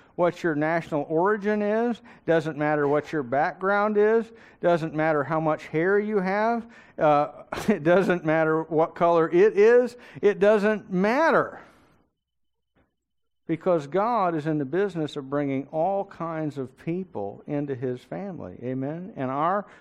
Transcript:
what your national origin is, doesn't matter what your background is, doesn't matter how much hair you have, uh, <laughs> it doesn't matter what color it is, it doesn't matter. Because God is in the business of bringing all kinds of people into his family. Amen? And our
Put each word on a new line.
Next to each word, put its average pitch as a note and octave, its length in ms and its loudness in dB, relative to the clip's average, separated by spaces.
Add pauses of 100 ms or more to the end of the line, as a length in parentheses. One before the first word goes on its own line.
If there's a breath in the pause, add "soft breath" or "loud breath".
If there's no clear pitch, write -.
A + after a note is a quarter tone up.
(160 loud breath)
what E3+ 260 -2
your D#3+ 140 0
national D#3 520 -2
origin G3+ 540 0
is, A3 400 -2 (240 loud breath)
doesn't D#3+ 320 0
matter D3+ 300 0
what D3 240 -2
your D#3 100 -2
background F#3 760 0
is, A3 300 4 (340 loud breath)
doesn't E3 320 0
matter D#3 300 2
how D#3 160 -2
much D#3 300 -2
hair F#3 320 2
you G#3 180 -2
have, G#3+ 480 -2 (320 loud breath)
uh, D3 300 4 (200)
<laughs> - 200 -6
it F3 160 0
doesn't F3 400 2
matter D#3+ 400 2
what D#3+ 320 0
color E3+ 340 4
it F3+ 260 4
is, A#3 400 6 (240 loud breath)
it G3 200 2
doesn't G#3 520 2
matter. G#3 680 2 (1900 loud breath)
Because E3 400 -2
God F#3+ 480 0
is D#3 140 -4
in D#3 100 0
the D3 60 -2
business E3 520 -4
of C3+ 140 -10
bringing C#3+ 420 -2
all F#3+ 320 -2
kinds D#3+ 540 -8
of B2+ 260 -10
people A#2+ 640 -8
into C#3+ 300 -4
his B2 240 -6
family. E3 640 -12
Amen? C#3+ 520 -8
And C3 140 -6
our E3+ 340 -2 (160 loud breath)